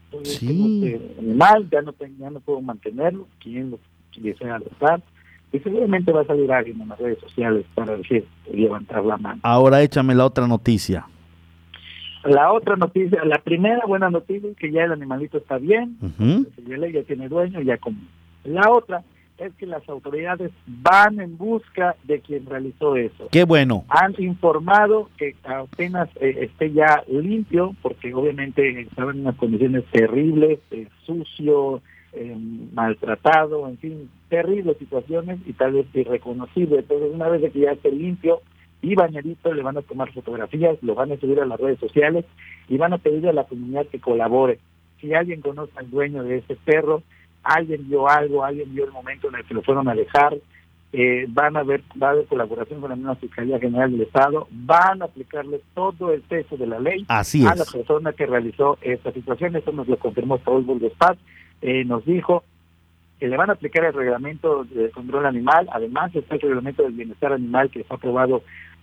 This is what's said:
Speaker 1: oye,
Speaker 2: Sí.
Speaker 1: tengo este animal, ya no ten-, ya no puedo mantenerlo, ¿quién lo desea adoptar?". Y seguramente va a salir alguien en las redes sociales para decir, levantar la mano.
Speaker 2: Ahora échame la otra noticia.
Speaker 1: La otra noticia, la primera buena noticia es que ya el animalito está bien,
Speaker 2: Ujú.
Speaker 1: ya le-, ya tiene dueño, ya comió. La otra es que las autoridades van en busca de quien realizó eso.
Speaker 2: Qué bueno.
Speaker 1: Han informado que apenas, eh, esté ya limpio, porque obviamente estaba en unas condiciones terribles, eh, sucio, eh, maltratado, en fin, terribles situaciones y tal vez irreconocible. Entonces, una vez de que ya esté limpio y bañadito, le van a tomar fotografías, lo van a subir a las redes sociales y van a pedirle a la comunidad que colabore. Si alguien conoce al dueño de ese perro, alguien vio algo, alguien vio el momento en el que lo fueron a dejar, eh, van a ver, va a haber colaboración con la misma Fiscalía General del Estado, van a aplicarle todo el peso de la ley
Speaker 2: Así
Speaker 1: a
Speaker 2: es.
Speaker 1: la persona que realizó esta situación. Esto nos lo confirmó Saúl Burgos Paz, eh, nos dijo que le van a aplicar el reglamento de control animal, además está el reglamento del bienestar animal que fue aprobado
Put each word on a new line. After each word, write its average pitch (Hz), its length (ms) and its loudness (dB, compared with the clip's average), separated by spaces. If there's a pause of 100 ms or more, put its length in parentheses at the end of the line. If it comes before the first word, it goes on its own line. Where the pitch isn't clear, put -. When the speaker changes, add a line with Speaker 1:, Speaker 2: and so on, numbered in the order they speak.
(140)
Speaker 1:
oye, 147 120 -14
Speaker 2:
Sí. 131 220 -6
Speaker 1:
tengo 190 580 0
este - 140 -18
animal, 170 500 4
ya 147 120 2
no 151 100 -8
ten-, 139 260 -16
ya 135 120 -14
no 147 100 -14
puedo 135 220 -4
mantenerlo, 131 680 -6 (140)
¿quién 127 300 -10
lo 113 80 -12 (360)
desea 113 400 -8
adoptar?". 156 460 0 (500)
Y 139 80 -2
seguramente 190 540 0
va 151 80 4
a 143 40 0
salir 143 240 2
alguien 117 300 0
en 110 80 -12
las 107 120 -12
redes 120 200 -4
sociales 110 460 -2 (100)
para 107 220 -2
decir, 107 280 -2 (280)
levantar 104 500 0
la 107 140 0
mano. 104 260 -10
Speaker 2:
Ahora 131 380 6
échame 131 340 4
la 127 100 6
otra 131 220 0
noticia. 113 600 0 (1160)
Speaker 1:
La 143 300 6
otra 220 240 2
noticia, 180 480 2
la 160 140 2
primera 208 460 0
buena 190 240 2
noticia 196 400 -4
es 208 60 -12
que 175 160 -8
ya 165 120 2
el 170 100 0
animalito 143 460 -6
está 135 180 -6
bien, 226 440 0
Speaker 2:
Ujú. 123 440 2 (200)
Speaker 1:
ya 131 120 -10
le-, 165 160 -4
ya 143 100 -2
tiene 131 240 -8
dueño, 175 340 -2
ya 127 160 0
comió. 107 220 -10 (460)
La 185 240 2
otra 208 340 2 (360)
es 180 140 -12
que 196 120 -16
las 165 220 -12
autoridades 160 640 -8 (160)
van 196 540 6
en 170 160 -10
busca 190 680 -2
de 139 160 -2
quien 139 260 -8
realizó 135 520 -2
eso. - 340 -4
Speaker 2:
Qué 175 140 6
bueno. 135 420 4
Speaker 1:
Han 185 320 4
informado 185 1000 2
que 143 160 -6 (120)
apenas, 156 640 -6 (100)
eh, 135 220 0
esté 151 320 -4
ya 151 360 6
limpio, 190 720 0
porque 123 320 -8
obviamente 139 680 0
estaba 127 320 -6
en 139 80 -8
unas 131 140 -4
condiciones 123 560 0
terribles, 147 680 4 (120)
eh, 110 180 -12 (160)
sucio, 147 760 -2 (300)
eh, 117 240 -12 (380)
maltratado, 143 960 0
en 123 80 -12
fin, 156 320 -12 (180)
terribles 170 500 0
situaciones 165 680 -6
y 120 80 -12
tal 131 180 0
vez 135 220 2
irreconocible. 127 840 -2
Entonces, 147 340 -2
una 165 160 -2
vez 165 120 2
de 156 100 2
que 139 100 -2
ya 143 100 4
esté 139 220 0
limpio 165 480 0 (400)
y 185 140 -2
bañadito, 165 580 0
le 143 100 -4
van 135 140 -6
a 139 60 -6
tomar 131 280 -8
fotografías, 131 720 -2
lo 117 140 -2
van 143 180 -2
a 139 40 -4
subir 139 220 0
a 139 60 2
las 113 140 -6
redes 131 200 0
sociales 151 460 2 (420)
y 135 100 0
van 170 140 2
a 180 60 0
pedirle 156 320 0
a 160 40 4
la 139 120 0
comunidad 127 400 -6
que 135 140 -10
colabore. 120 600 2 (400)
Si 151 140 -6
alguien 170 260 -2
conoce 143 380 -8
al 127 120 -14
dueño 143 340 -4
de 127 160 -4
ese 123 160 -10
perro, 156 480 0 (380)
alguien 151 460 0
vio 139 220 2
algo, 143 340 4
alguien 139 300 -6
vio 139 120 -2
el 135 60 -6
momento 135 380 -10
en 127 60 -8
el 117 100 -10
que - 80 -12
lo 110 80 -4
fueron 135 260 0
a 117 80 0
dejar, 143 420 2 (540)
eh, 123 380 0
van 147 260 0
a 151 80 0
ver, 139 200 -2 (180)
va 139 60 4
a 143 40 2
haber 147 140 2
colaboración 120 560 -4
con 139 80 -8
la 127 80 -10
misma 131 180 -6
Fiscalía 127 440 -6
General 123 320 0
del 117 100 -2
Estado, 139 500 2
van 170 500 4
a 170 40 -4
aplicarle 143 560 -10 (120)
todo 180 380 -2
el 147 100 -2
peso 156 360 -6
de 123 100 -6
la 113 120 -6
ley 185 280 -4
Speaker 2:
Así 117 380 2
Speaker 1:
a 165 60 6
Speaker 2:
es. 175 80 0
Speaker 1:
la 156 60 -2
persona 151 480 -2
que 147 120 -4
realizó 123 560 0
esta - 320 -6
situación. 165 420 -6
Esto 151 160 -4
nos 139 160 -6
lo 123 100 2
confirmó 127 420 -2
Saúl 131 240 0
Burgos 120 340 -2
Paz, 185 200 2 (440)
eh, 127 240 -2
nos 120 200 -4
dijo 175 380 0 (760)
que 127 80 -4
le 127 100 -2
van 190 120 2
a 202 40 2
aplicar 160 320 -2
el 151 80 0
reglamento 139 720 -2
de 113 260 -4
control 131 340 -4
animal, 135 460 2
además 127 440 -4
está 151 200 -4
el 143 60 -6
reglamento 139 420 -2
del 123 100 -2
bienestar 117 400 -6
animal 127 360 0
que 113 140 -10
fue 131 140 -12
aprobado 127 460 0 (400)